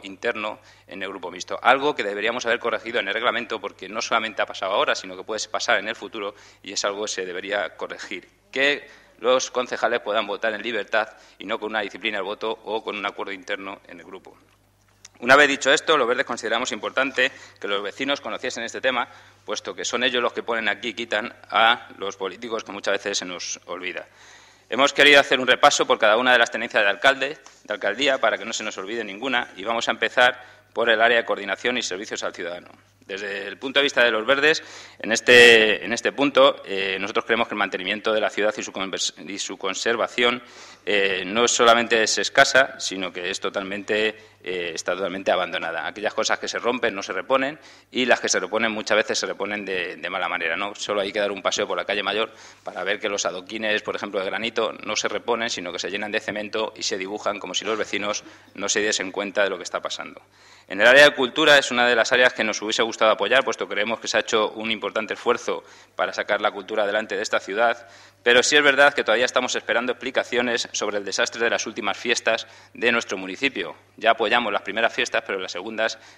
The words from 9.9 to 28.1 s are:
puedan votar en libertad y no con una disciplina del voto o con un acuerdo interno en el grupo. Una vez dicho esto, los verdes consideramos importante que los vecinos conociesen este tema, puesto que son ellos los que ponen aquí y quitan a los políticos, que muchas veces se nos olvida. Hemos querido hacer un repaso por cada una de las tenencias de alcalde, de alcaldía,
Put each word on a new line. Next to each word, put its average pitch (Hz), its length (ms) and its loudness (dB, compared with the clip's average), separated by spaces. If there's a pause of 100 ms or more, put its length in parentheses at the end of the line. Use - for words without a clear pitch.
puedan 104 260 -2
votar 101 260 -4
en 104 100 -8
libertad 107 460 -2 (300)
y - 80 -16
no 110 120 -4
con 107 120 -8
una 110 100 -2
disciplina 101 380 -6
del 95 60 -4
voto 107 260 -6 (140)
o 107 180 -4
con 104 140 -8
un 101 100 -6
acuerdo 101 260 -6
interno 98 540 -10
en 85 140 -18
el 82 60 -20
grupo. 95 300 -20 (840)
Una 127 160 8
vez 147 120 6
dicho 135 240 2
esto, 151 240 2
los 120 120 2
verdes 123 160 0
consideramos 117 480 -4
importante 127 580 -2 (300)
que - 80 -8
los 101 140 -2
vecinos 135 380 -6
conociesen 117 440 -8
este 110 160 -10
tema, 127 260 -2 (380)
puesto 104 320 -8
que 90 80 -10
son 120 180 -4
ellos 123 200 0
los 113 100 -2
que 107 100 -8
ponen 113 260 -4
aquí 104 200 -4
y 104 60 -8
quitan 113 380 -6 (180)
a 113 380 2 (100)
los 98 180 -8
políticos, 101 480 -8
que 98 80 -14
muchas 101 200 -4
veces 101 260 -4
se 95 80 -8
nos - 400 -10
olvida. 90 420 -10 (600)
Hemos 135 240 2
querido 143 260 8
hacer 135 180 2
un 127 80 -2
repaso 143 400 4
por 127 120 4
cada 107 180 6
una 127 160 4
de 123 60 8
las 117 120 4
tenencias 113 320 -2
de 101 60 4
alcalde, 135 500 2 (260)
de 104 100 -6
alcaldía, 120 440 0